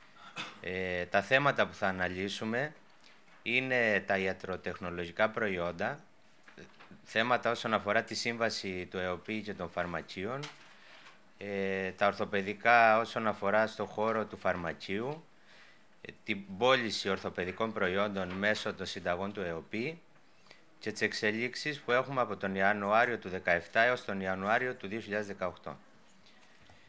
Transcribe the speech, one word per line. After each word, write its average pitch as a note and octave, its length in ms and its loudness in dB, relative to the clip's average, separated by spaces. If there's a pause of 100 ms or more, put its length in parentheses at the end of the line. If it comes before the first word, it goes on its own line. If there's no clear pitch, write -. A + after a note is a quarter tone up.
(600)
Ε, F#2 440 -2
τα G2 180 4
θέματα C3 440 4
που F2+ 80 -10
θα - 120 -2
αναλύσουμε G2 840 -2 (680)
είναι A#2+ 640 2
τα G2 120 2
ιατροτεχνολογικά F2+ 1120 -2
προϊόντα, G2 720 -2 (1040)
θέματα A#2 460 2
όσον A#2 240 0
αφορά G#2 280 2
τη A2 120 -6
σύμβαση G#2+ 760 -2
του F#2+ 80 -6
εοπή F#2 420 -4
και G2+ 140 -8
των F2 160 -8
φαρμακείων, F2 680 -6 (1000)
ε, G2 520 -2
τα G2 160 2
ορθοπαιδικά G#2 920 6
όσον A2+ 280 -2
αφορά G#2 400 2
στο G#2+ 200 -4
χώρο A2 380 -2
του G#2 120 -14
φαρμακείου, F#2+ 880 -4 (760)
ε, - 120 -14 (120)
την G2 340 -6
πώληση A#2+ 500 4
ορθοπαιδικών F#2+ 640 -2
προϊόντων G2 560 0
μέσω G2+ 460 0
των F#2 120 -8
συνταγών F#2 460 -4
του G#2 80 -6
εοπή G#2 600 -6 (800)
και G#2+ 140 -6
τις - 80 -6
εξελίξεις A2+ 800 -2
που - 120 -2
έχουμε C3 280 2
από G#2+ 160 -2
τον F#2+ 180 -2
Ιανουάριο G#2 640 4
του G2+ 100 -8
δεκαεπτά F2+ 520 0
έως B2 240 2
τον G2 160 -4
Ιανουάριο G#2 540 0
του B2 120 -12
δύο G#2+ 140 -6
χιλιάδες G#2 260 -4
δεκαοκτώ. F2+ 500 -8 (1120)